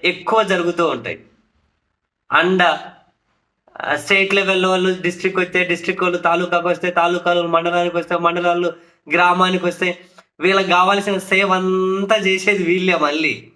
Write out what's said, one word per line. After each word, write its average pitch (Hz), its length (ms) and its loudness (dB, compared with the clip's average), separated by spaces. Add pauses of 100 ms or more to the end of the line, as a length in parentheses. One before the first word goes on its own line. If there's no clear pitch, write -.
ఎక్కువ 214 400 0
జరుగుతూ 175 440 0
ఉంటాయి. 113 320 -6 (1120)
అండ్, 180 320 2 (1160)
ఆ, 147 140 -2
స్టేట్ 196 380 0
లెవెల్ 190 320 0
వాళ్ళు 185 360 0
డిస్ట్రిక్ట్ 185 380 -2
వస్తే 180 240 0
డిస్ట్రిక్ట్ 180 400 -4
వాళ్ళు 175 140 0
తాలూకాకు 175 520 -2
వస్తే 175 220 -2
తాలూకాలు, 175 560 0
మండలానికి 170 500 0
వస్తే 170 200 -2
మండలాలు, 175 560 0 (400)
గ్రామానికి 180 520 2
వస్తే 175 340 -2 (400)
వీళ్ళకి 190 300 2
కావాల్సిన 196 480 2
సేవ 190 360 0
అంతా 185 600 0
చేసేది 190 480 0
వీళ్ళే. 180 340 2
మళ్ళీ 151 580 -2